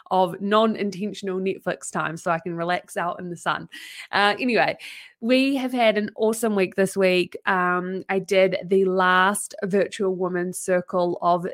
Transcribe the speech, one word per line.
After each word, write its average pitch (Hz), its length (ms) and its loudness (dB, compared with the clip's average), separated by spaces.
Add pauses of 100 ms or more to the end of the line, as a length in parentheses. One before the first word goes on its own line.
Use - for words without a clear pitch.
(120)
of 185 280 2
non-intentional 202 1000 0
Netflix - 500 -4
time 156 260 -4
so 175 140 -4
I 165 80 0
can 170 160 -8
relax 170 420 -4
out 175 220 -4
in 180 100 -10
the 175 80 -10
sun. 165 320 -6 (440)
Uh, 202 260 2
anyway, 208 380 2 (440)
we 262 360 2
have 254 160 -4
had 226 260 2
an 208 160 -2
awesome 220 400 0
week 190 220 0
this 190 200 2
week. 180 400 2 (100)
Um, 180 600 0
I 196 120 0
did 190 440 4
the 190 200 2
last 185 800 2
virtual 190 500 0
women's 180 460 -4
circle 180 600 -2
of 175 320 2